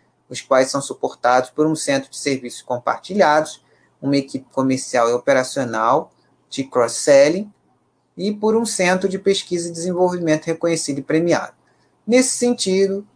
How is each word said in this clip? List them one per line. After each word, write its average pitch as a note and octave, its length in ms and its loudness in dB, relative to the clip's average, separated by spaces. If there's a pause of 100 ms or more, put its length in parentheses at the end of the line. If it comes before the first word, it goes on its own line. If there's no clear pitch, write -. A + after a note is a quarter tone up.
(300)
os B2 120 -12
quais C3 280 2
são C#3 120 -4
suportados B2+ 680 0
por D3+ 160 0
um D#3 100 0
centro C3+ 340 -4
de - 80 -18
serviços B2+ 440 -6
compartilhados, D#3 1000 -2 (380)
uma C#3 160 0
equipe C3+ 340 -6
comercial C3 580 0
e A#2+ 40 0
operacional B2+ 1000 0 (380)
de C3+ 140 -6
cross-selling C#3+ 880 2 (640)
e G3+ 160 -2
por G#3+ 220 0
um A3+ 100 2
centro F#3 420 0
de F#3 100 -4
pesquisa F3+ 520 -2
e - 20 -12
desenvolvimento F3 720 0
reconhecido D#3+ 540 -2
e C3+ 40 -10
premiado. D#3+ 500 0 (520)
Nesse B3+ 320 2
sentido, G3 800 0